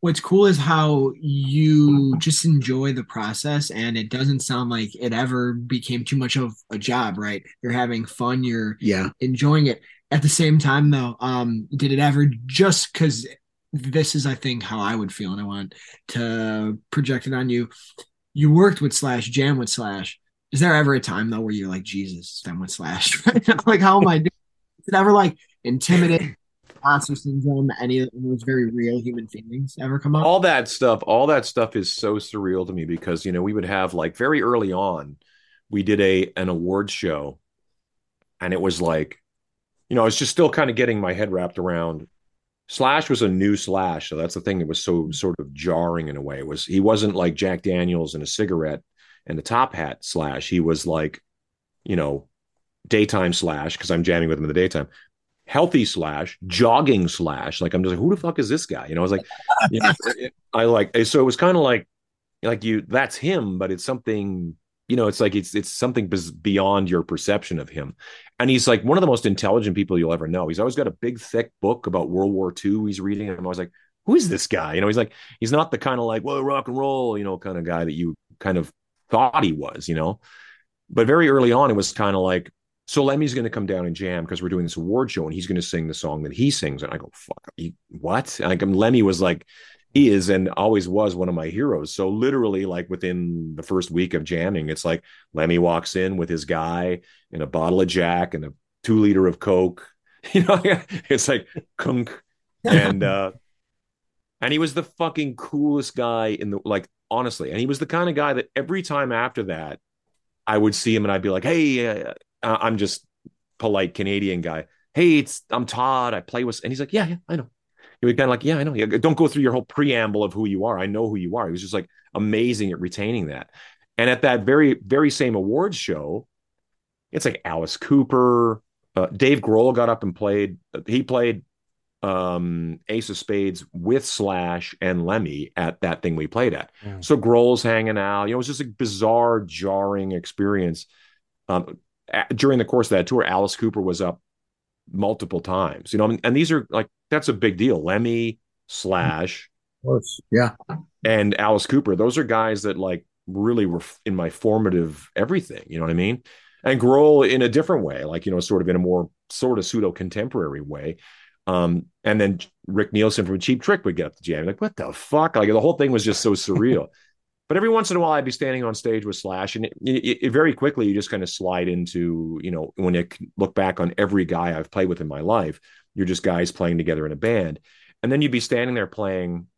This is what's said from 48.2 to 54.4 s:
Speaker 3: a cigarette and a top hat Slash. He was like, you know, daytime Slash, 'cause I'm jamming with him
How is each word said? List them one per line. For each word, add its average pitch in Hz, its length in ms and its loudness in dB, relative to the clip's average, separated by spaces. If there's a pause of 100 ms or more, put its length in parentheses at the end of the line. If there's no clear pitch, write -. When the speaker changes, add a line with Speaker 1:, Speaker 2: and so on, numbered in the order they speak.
Speaker 3:
a 76 40 -10
cigarette 82 560 -2 (440)
and 80 120 -6
a 76 40 -8
top 123 320 0
hat 78 300 -8
Slash. 73 440 -6
He 90 120 0
was 80 260 0
like, 78 340 -4 (640)
you 95 120 -4
know, 71 320 -4 (600)
daytime 107 440 2
Slash, 78 440 -4
'cause - 140 -8
I'm 85 140 2
jamming 85 240 2
with 80 100 -2
him 76 60 -4